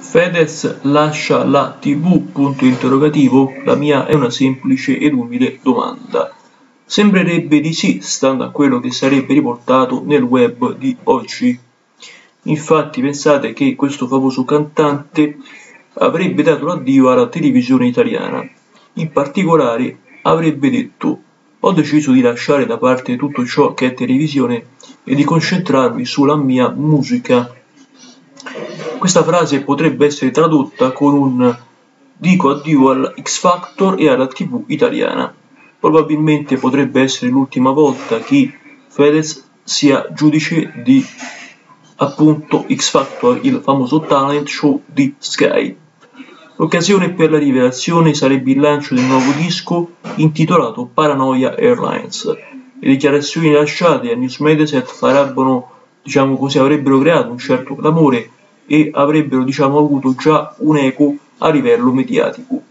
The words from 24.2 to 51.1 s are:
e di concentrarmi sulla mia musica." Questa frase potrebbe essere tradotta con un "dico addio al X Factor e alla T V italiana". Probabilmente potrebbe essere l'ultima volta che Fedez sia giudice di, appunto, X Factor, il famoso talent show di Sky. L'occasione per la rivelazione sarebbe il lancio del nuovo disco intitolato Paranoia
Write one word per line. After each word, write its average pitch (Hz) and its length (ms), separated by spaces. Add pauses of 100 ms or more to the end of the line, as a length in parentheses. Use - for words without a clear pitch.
e 131 100
di 143 100
concentrarmi 131 800
sulla 143 320
mia 127 320
musica." 143 880 (1500)
Questa 175 220
frase 156 380
potrebbe 143 440
essere 143 240
tradotta 156 600
con 143 220
un 123 440 (580)
"dico 156 340
addio 143 400
al 131 300
X - 200
Factor 185 600
e 156 80
alla 131 200
T - 180
V 123 200
italiana". - 680 (460)
Probabilmente 151 760
potrebbe 131 460
essere 135 260
l'ultima 131 440
volta 131 480
che 135 320 (340)
Fedez 151 640 (140)
sia - 480
giudice 151 600 (120)
di, 131 200 (920)
appunto, - 760
X - 180
Factor, 123 520
il 127 220
famoso 135 380
talent 143 440
show - 400
di 135 320
Sky. - 580 (800)
L'occasione 175 560
per 156 220
la 151 60
rivelazione 143 760
sarebbe 135 380
il 139 80
lancio 147 340
del 127 100
nuovo 131 280
disco 170 600 (200)
intitolato 156 800
Paranoia 135 640